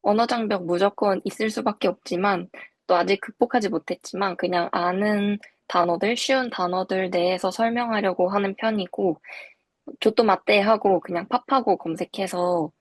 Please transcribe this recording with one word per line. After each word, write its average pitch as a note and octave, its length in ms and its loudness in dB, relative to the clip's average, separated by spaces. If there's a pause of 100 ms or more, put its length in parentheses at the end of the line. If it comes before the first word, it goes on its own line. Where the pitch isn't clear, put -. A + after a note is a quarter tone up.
언어 A#3 220 4
장벽 G#3+ 400 -2
무조건 G3 600 0
있을 G#3+ 240 -4
수밖에 G#3+ 380 -2
없지만 F3+ 640 -2 (380)
또 F3+ 80 4
아직 F3+ 260 0
극복하지 A#3 480 0
못했지만 F#3 680 -6
그냥 F3+ 360 -2
아는 G3+ 680 0 (300)
단어들, F3 500 2
쉬운 C4 320 0
단어들 F#3 640 -2
내에서 F#3 400 0
설명하려고 A3 800 0
하는 G3 260 0
편이고 G3+ 680 -2 (800)
교토 A3 220 4
마떼 G#3+ 360 4
하고 G3+ 400 2
그냥 F3 280 -6
팝하고 A#3+ 500 0
검색해서 F3 1040 -2